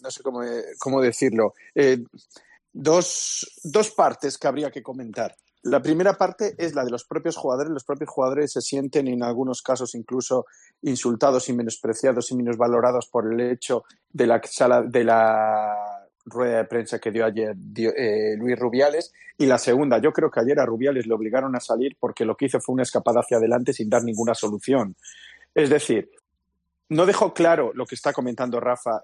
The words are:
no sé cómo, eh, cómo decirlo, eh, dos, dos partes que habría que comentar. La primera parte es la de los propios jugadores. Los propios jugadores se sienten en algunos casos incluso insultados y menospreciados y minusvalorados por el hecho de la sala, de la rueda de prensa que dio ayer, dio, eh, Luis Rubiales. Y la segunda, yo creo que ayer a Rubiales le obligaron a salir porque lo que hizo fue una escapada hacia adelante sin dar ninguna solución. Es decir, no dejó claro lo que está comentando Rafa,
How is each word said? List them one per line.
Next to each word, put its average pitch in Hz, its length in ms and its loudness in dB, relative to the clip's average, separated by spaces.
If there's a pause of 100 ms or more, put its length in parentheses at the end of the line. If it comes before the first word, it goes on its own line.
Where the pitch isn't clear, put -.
no 131 100 -12
sé - 120 -14
cómo, 123 200 -4
eh, 120 200 -6 (160)
cómo 135 220 0
decirlo, 113 520 2 (220)
eh, 131 240 4 (720)
dos, - 920 -2
dos 214 280 0
partes 139 460 0
que - 100 -4
habría 139 240 -2
que 135 120 -12
comentar. 120 520 -10 (300)
La 127 160 2
primera 170 340 2
parte 190 420 -2
es 160 180 -4
la 135 80 0
de 123 80 -4
los 120 140 -6
propios 156 320 -4
jugadores. 143 340 -2
Los 139 140 -8
propios 143 240 -6
jugadores 135 420 -2
se - 80 -6
sienten 139 480 -2
en 123 160 -2
algunos 120 380 -2
casos 123 340 -4
incluso 123 500 -2 (360)
insultados 127 680 0
y 131 60 -2
menospreciados 120 760 -2
y 131 40 -4
minusvalorados 120 720 0
por 113 260 -2
el 117 60 0
hecho 123 460 -2 (240)
de 123 180 2
la 117 160 4
sala, 123 380 4
de 120 240 2
la 107 1000 2 (200)
rueda 117 320 0
de 110 80 2
prensa 117 340 -4
que 110 120 -4
dio 113 140 0
ayer, 107 300 -2
dio, 104 400 -2
eh, 107 420 0
Luis 120 220 -2
Rubiales. 139 540 0 (240)
Y 151 80 2
la 127 120 6
segunda, 123 440 2
yo 151 100 4
creo 156 180 0
que 117 120 0
ayer 143 180 2
a 131 60 4
Rubiales 120 420 -2
le 113 60 0
obligaron 123 420 -2
a 120 60 -6
salir 123 360 -2
porque 113 280 -4
lo 110 100 -2
que 139 120 -2
hizo 127 120 -2
fue 127 140 -6
una 127 100 0
escapada 117 380 0
hacia - 160 0
adelante 123 340 2
sin 110 180 -6
dar 117 140 2
ninguna 113 320 -2
solución. 104 640 -2 (580)
Es 147 140 4
decir, 127 420 0 (760)
no 160 160 2
dejó 196 280 4
claro 160 400 2
lo 123 120 -8
que 127 100 -12
está 143 160 -2
comentando 123 480 -4
Rafa, 120 440 -2